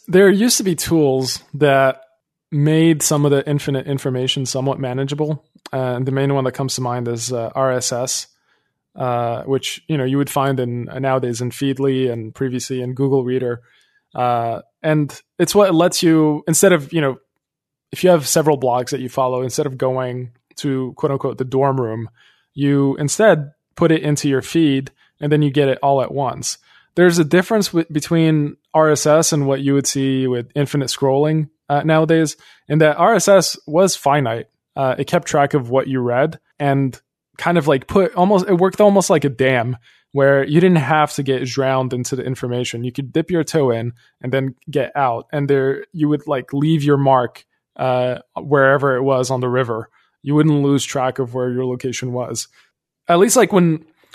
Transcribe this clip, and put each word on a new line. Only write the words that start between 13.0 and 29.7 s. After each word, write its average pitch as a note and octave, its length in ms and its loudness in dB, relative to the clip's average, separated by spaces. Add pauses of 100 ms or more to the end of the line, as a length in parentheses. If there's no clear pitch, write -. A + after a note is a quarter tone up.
Reader. B2 380 -4 (520)
Uh, A#2 480 -2 (200)
and D3+ 380 -2 (180)
it's E3+ 160 0
what G3 200 4
lets F3 280 2
you, D#3 460 2
instead F3+ 240 4
of, D3 200 -2
you E3 80 -2
know, C#3 180 -2 (760)
if - 120 -6
you F3+ 60 6
have D#3 160 4
several D3+ 320 2
blogs B2 320 -2
that C3+ 100 -6
you B2+ 80 -10
follow, B2+ 340 -2
instead C3 240 -4
of C3 120 -10
going B2+ 540 -4 (240)
to, C3 400 -4
quote C#3+ 160 -2
unquote, C3+ 260 -4
the C3 60 -4
dorm C3 360 0
room, A2+ 300 -6 (420)
you C#3 440 0
instead D3+ 560 2 (240)
put E3 160 2
it D#3 100 0
into D3 260 -2
your C3 140 0
feed C#3 480 0 (300)
and D3 120 0
then D3+ 80 4
you D3 100 2
get C#3 180 2
it C3 140 0
all C#3 200 2
at - 100 -4
once. C3 460 -6 (380)
There's E3+ 220 6
a E3+ 60 4
difference F#3 440 0
w-, E3 220 -2
between D#3 680 0 (180)
R D#3 160 4
S D3 160 0
S D#3 260 4
and D3 140 0
what C3+ 140 0
you C#3 140 0